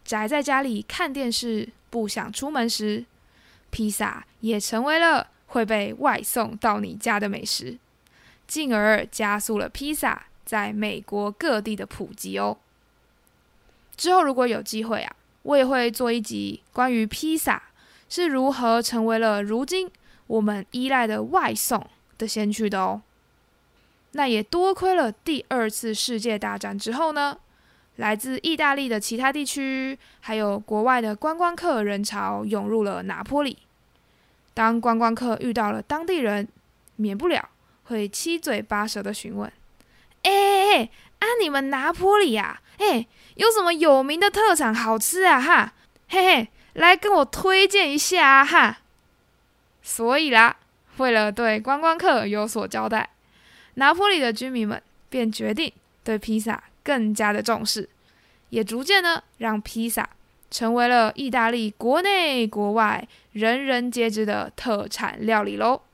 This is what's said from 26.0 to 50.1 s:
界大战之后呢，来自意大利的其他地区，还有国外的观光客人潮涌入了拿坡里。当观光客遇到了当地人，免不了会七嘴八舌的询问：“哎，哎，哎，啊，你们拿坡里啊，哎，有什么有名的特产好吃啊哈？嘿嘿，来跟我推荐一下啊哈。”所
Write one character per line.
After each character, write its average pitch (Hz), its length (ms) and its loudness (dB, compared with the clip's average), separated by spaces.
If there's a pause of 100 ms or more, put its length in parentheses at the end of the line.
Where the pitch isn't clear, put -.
界 220 180 -2
大 202 200 -6
战 202 200 -8
之 220 140 -6
后 311 200 -2
呢， 285 260 -4 (580)
来 214 180 -2
自 254 260 -6
意 320 160 -2
大 294 180 2
利 277 140 -4
的 220 100 -2
其 226 180 -6
他 262 160 0
地 285 140 -6
区， 269 520 -6 (220)
还 220 140 -8
有 208 240 -2
国 214 240 -4
外 254 180 2
的 214 140 -4
观 311 240 -4
光 349 160 0
客 311 280 -2
人 202 200 -2
潮 208 420 -4
涌 208 240 -4
入 220 140 0
了 185 220 -4
拿 185 180 -8
坡 285 200 -2
里。 269 160 -6 (960)
当 226 280 2
观 226 180 2
光 226 160 2
客 233 260 -2
遇 247 120 -4
到 208 200 -2
了 220 80 -6
当 311 260 -6
地 359 120 0
人， 208 280 -2 (500)
免 208 200 -2
不 294 120 -2
了 - 200 0 (360)
会 214 240 -6
七 330 300 -4
嘴 233 220 -4
八 214 260 -4
舌 214 160 -8
的 202 100 -6
询 - 220 -12
问 208 180 -8 (680)
：“哎， 381 80 4
哎， 392 480 4
哎， 233 120 -2 (280)
啊， 415 80 -2 (140)
你 330 100 0
们 269 200 -2
拿 277 220 0
坡 381 280 4
里 269 160 2
啊， - 260 -6 (160)
哎， 320 260 2 (300)
有 440 160 4
什 440 100 2
么 349 140 2
有 302 260 6
名 294 200 -2
的 403 100 4
特 403 240 4
产 262 180 2
好 226 240 0
吃 349 280 0
啊 302 160 6
哈？ 269 340 4 (340)
嘿 370 160 2
嘿， 285 240 4 (260)
来 349 220 6
跟 415 180 0
我 294 100 6
推 381 420 4
荐 381 260 2
一 294 60 0
下 330 300 4
啊 269 160 10
哈。” 285 340 4 (1040)
所 233 360 0